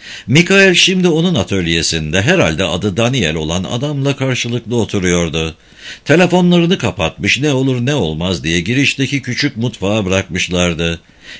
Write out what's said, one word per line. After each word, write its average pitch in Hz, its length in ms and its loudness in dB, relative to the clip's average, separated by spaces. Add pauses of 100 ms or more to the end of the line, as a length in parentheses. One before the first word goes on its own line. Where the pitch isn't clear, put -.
(280)
Mikael 185 460 4
şimdi 180 340 2
onun 165 280 2
atölyesinde, 85 840 0
herhalde 101 420 2
adı 90 340 -2
Daniel 113 380 0
olan 82 280 -2
adamla 139 520 -2
karşılıklı 120 600 -4
oturuyordu. 87 800 0 (500)
Telefonlarını 175 720 4
kapatmış, 98 640 -2
ne 147 140 0
olur 131 320 0
ne 147 100 0
olmaz 85 480 -2
diye 82 160 0
girişteki 131 640 -2
küçük 131 360 -4
mutfağa 107 480 -2
bırakmışlardı. 87 920 -2 (400)